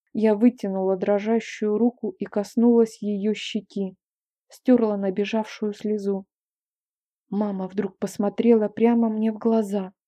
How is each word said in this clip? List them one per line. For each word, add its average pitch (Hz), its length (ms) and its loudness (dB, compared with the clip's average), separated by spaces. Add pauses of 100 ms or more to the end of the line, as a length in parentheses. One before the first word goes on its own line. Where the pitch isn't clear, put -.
(140)
я 214 220 2
вытянула 190 600 2
дрожащую 208 840 -2
руку 226 400 0
и 196 80 -8
коснулась 226 760 2
ее 208 320 -2
щеки, 196 640 -8 (540)
стерла 226 460 2
набежавшую 202 760 -4
слезу. 196 520 -4 (1040)
Мама 196 380 -4
вдруг 196 320 -6
посмотрела 208 720 2
прямо 226 400 2
мне 220 220 -2
в 214 60 -8
глаза. 208 560 -2 (140)